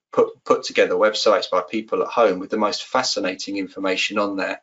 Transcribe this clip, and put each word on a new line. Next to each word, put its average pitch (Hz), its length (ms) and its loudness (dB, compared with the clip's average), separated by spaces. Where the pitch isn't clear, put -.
put, - 320 0
put 127 200 2
together - 320 2
websites 104 540 2
by 90 120 0
people 107 400 -4
at - 80 -4
home 101 300 2
with 95 100 -10
the 110 80 -2
most 104 260 -2
fascinating 101 720 -4
information 95 600 -4
on 101 200 -2
there. 95 260 -4